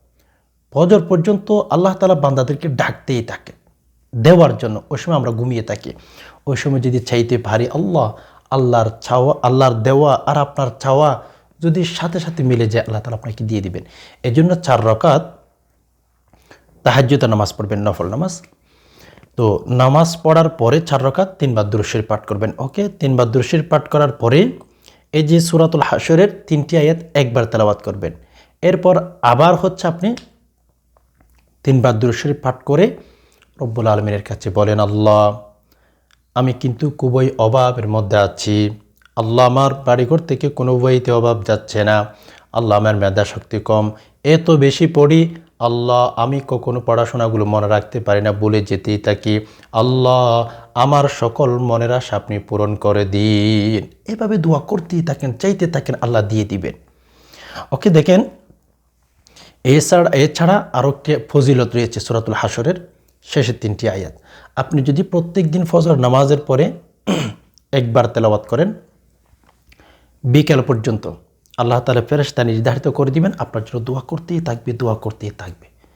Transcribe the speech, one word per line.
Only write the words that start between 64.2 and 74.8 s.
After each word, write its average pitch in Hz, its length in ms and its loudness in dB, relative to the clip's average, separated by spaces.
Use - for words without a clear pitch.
আপনি 135 260 -2
যদি 147 220 0
প্রত্যেক 170 480 -2
দিন 180 140 -2
ফজর 165 300 2
নামাজের 131 420 2
পরে 143 340 0
<clears throat> - 500 -14
একবার 120 360 2
তেলাওয়াত 110 400 0
করেন, 170 260 0
বিকেল 139 380 2
পর্যন্ত 110 500 -4
আল্লাহ 120 220 0
তাআলা 120 220 0
ফেরেশতা 135 420 -2
নির্ধারিত 117 440 -2
করে 135 240 -2
দিবেন, 165 280 0
আপনার 113 240 -8
জন্য 117 220 -10
দোয়া 131 160 -6
করতেই 165 400 -8
থাকবে, 120 320 -6
দোয়া 113 220 -2